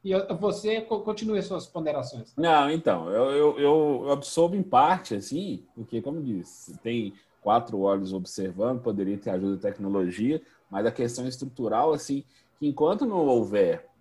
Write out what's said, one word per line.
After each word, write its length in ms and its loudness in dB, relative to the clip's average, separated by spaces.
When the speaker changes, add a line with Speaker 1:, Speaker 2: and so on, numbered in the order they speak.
Speaker 1:
E 80 -4
eu, 260 0
você 440 -2
co-, 200 -4
continue 400 -2
suas 240 -8
ponderações. 720 -6
Speaker 2:
Não, 340 6
então, 380 0
eu, 220 2
eu, 280 4
eu, 460 4
eu 60 0
absolvo 440 0
em 80 -2
parte, 520 4
assim, 480 -6
porque, 260 -6
como 180 -6
eu 40 -8
disse, 560 -8
tem 340 -4
quatro 380 2
olhos 340 0
observando, 680 -4
poderia 360 -2
ter 140 -8
ajuda 240 -2
da 160 -4
tecnologia, 720 -2
mas 160 -4
a 60 2
questão 360 -4
estrutural, 680 -2
assim, 300 -4
que 80 -2
enquanto 380 2
não 200 0
houver 600 2